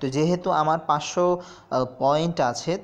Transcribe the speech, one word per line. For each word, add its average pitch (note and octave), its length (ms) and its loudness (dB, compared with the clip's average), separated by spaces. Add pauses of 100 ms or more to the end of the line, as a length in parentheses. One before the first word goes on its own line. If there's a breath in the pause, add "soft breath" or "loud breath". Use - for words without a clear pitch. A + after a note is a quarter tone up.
তো C#3 80 -2
যেহেতু F3 420 0
আমার D#3 360 2
পাঁচশো, F3 560 0 (280 loud breath)
আহ, B2+ 140 0 (140)
পয়েন্ট D#3 420 2
আছে, C#3+ 440 -2